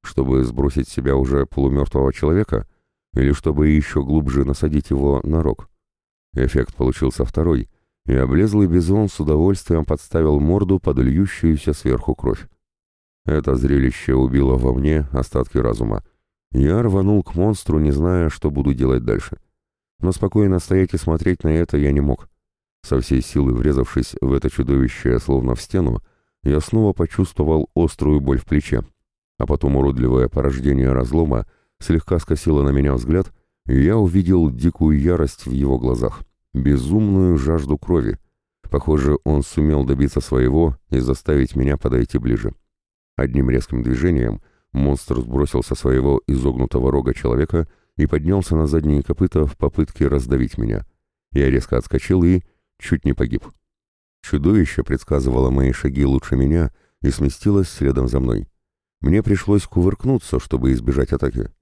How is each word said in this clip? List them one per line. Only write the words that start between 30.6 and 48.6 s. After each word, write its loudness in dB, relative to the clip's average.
разлома 0
слегка 0
скосило 0
на 2
меня 2
взгляд, -2
и 2
я 4
увидел 4
дикую 0
ярость 0
в -6
его 0
глазах, -2
безумную 2
жажду 0
крови. -2
Похоже, 0
он 2
сумел 0
добиться 0
своего 0
и 0
заставить 0
меня 0
подойти -2
ближе. -2
Одним 0
резким -2
движением -2
монстр -2
сбросил -2
со -6
своего 0
изогнутого 0
рога 0
человека -2
и 2
поднялся 0
на 2